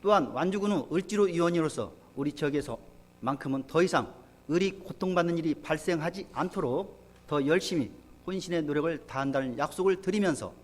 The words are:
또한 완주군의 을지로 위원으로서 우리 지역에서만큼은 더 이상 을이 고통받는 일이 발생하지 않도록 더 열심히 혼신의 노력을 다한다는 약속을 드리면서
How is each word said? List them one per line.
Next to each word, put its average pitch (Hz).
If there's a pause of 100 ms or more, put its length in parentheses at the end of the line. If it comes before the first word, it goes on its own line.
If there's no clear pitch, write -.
또한 190
완주군의 190
을지로 202
위원으로서 170 (240)
우리 143
지역에서만큼은 135
더 160
이상 180 (380)
을이 185
고통받는 175
일이 165
발생하지 170
않도록 170 (220)
더 143
열심히 160 (360)
혼신의 175
노력을 147
다한다는 135
약속을 185
드리면서 185